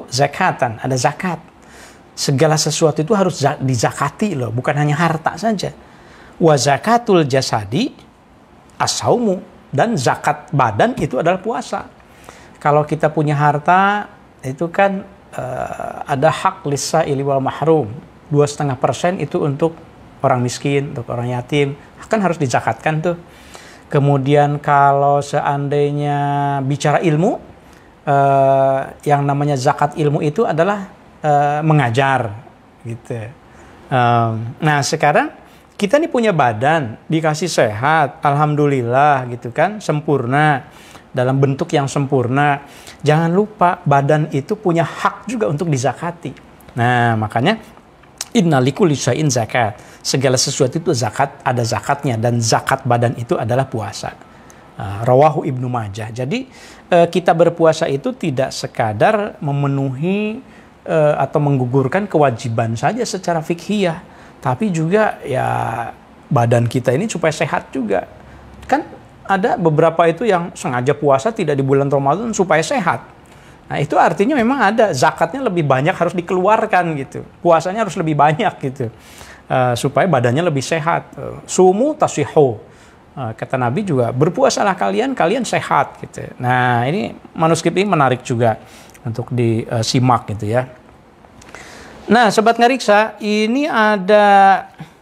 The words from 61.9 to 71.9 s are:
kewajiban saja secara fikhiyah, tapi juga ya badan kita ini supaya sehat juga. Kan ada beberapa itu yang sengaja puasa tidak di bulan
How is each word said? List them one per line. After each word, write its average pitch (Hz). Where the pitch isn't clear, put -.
kewajiban 117
saja 214
secara 175
fikhiyah, 175
tapi 190
juga 175
ya 127
badan 120
kita 123
ini 208
supaya 165
sehat -
juga. 202
Kan 302
ada 190
beberapa 160
itu 165
yang 180
sengaja 127
puasa 139
tidak 175
di 139
bulan 139